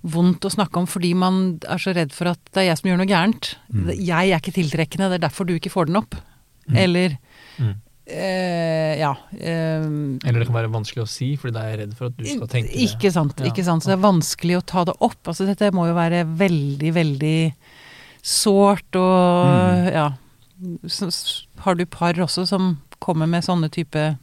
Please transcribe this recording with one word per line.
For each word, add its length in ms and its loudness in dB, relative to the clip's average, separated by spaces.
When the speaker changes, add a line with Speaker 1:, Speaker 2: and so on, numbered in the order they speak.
Speaker 1:
vondt 400 2
å 80 -2
snakke 240 -2
om 100 0
fordi 300 -2
man 420 0
er 100 -4
så 160 -4
redd 180 -2
for 160 -4
at 100 -2
det 100 0
er 120 2
jeg 40 -4
som 120 -2
gjør 80 2
noe 100 0
gærent. 460 0
Speaker 2:
Mm. 240 0
Speaker 1:
«Jeg 340 0
er 100 4
ikke 120 -8
tiltrekkende, 580 -2
det 140 0
er 40 0
derfor 180 -4
du 120 0
ikke 140 -6
får 140 0
den 100 0
opp.» 180 -2
Speaker 3:
Mm. 80 2
Speaker 1:
Eller, 420 2
Speaker 3:
Mm. 160 0
Speaker 1:
eh, 920 -2
ja, 160 0
ehm, 840 -2
Speaker 3:
Eller 160 2
det 80 0
kan 80 0
være 140 -2
vanskelig 320 -6
å 60 -6
si, 280 -4
fordi 180 -6
da 100 -6
er 120 -6
jeg 120 -8
redd 80 -12
for 100 -8
at 120 -8
du 80 -10
skal 200 -6
tenke 240 -4
det. 60 -8
Speaker 1:
Ikke 340 0
sant, 300 -2
Speaker 3:
Ja. 60 -2
Speaker 1:
ikke 180 -2
sant. 180 0
Så 40 -4
det 120 2
er 140 2
vanskelig 460 0
å 80 -4
ta 180 0
det 160 -2
opp. 240 -2
Altså, 220 -4
dette 260 2
må 160 2
jo 60 0
være 320 0
veldig, 560 0
veldig 640 2
sårt, 720 2
og, 520 4
Speaker 2:
Mm. 460 6
Speaker 1:
ja. 200 2
Så, 220 -6
s-, 380 -6
har 140 2
du 120 0
par 280 -2
også 320 -2
som 320 0
kommer 280 0
med 160 0
sånne 260 0
type 520 -2